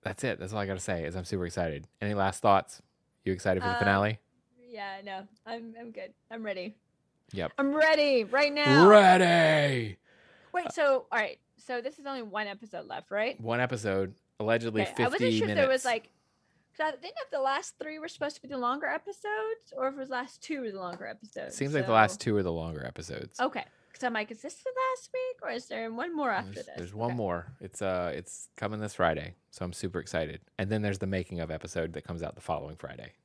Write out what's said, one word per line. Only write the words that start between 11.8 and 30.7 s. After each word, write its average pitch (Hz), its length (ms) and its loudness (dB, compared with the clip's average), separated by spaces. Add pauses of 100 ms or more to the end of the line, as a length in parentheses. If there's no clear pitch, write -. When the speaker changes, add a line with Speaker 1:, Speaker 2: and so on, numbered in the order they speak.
Speaker 2:
this 269 180 -8
is 277 80 -14
only 269 160 -8
one 208 240 -6
episode 202 400 -12
left, - 240 -10
right? 214 300 -2
Speaker 1:
One 117 200 0
episode, 101 540 0 (260)
allegedly 110 420 2
Speaker 2:
Okay, 95 220 0
I - 20 2
wasn't - 140 0
Speaker 1:
fifty 113 180 2
Speaker 2:
sure 110 100 0
if - 60 0
there 269 140 4
was, 262 160 0
Speaker 1:
minutes. - 0 -
Speaker 2:
like, 233 260 -2 (680)
'cause 311 100 -2
I 311 40 0
didn't 254 140 -12
know 370 60 -10 (140)
if 554 60 -16
the 277 100 -4
last 269 380 -2
three 311 200 -10
were 311 100 -10
supposed 294 280 -6
to - 60 -20
be 254 60 -18
the 277 100 -8
longer 262 280 -2
episodes 427 920 -6
or 262 120 -2
if 269 60 -6
it 285 40 -12
was 262 120 -8
last 254 320 -8
two 294 180 -6
were 226 120 -6
the 190 80 -10
longer 180 260 -8
episodes, - 500 -12
Speaker 1:
Seems 139 180 -2
like 135 100 2
the 117 40 -4
Speaker 2:
so 117 60 4
Speaker 1:
last 110 260 8
two 107 160 2
are 104 60 2
the 87 100 0
longer 82 320 -6
episodes. - 560 -10
Speaker 2:
Okay. - 240 -2 (280)
'Cause - 100 -14
I'm 247 100 -2
like, 214 200 -4
"Is 220 100 -18
this 302 140 -12
the - 140 -8 (200)
last 508 240 -8
week 508 280 -6
or - 80 -6
is 247 180 -8
there 226 240 -6
one 311 240 -6
more 277 160 0
after 101 220 -4
Speaker 1:
There's, - 120 -10
Speaker 2:
this?" - 100 -16
Speaker 1:
there's 87 180 -10
one 113 160 -2
Speaker 2:
Okay. 123 60 -4
Speaker 1:
more. 90 440 -2
It's, - 200 -12
uh, 90 320 0
it's - 440 -12
coming 107 240 -6
this 107 140 -8
Friday, 80 420 0 (160)
so - 120 -8
I'm 90 80 -6
super 90 280 -6
excited. 78 400 -4 (180)
And 98 100 -2
then 107 140 0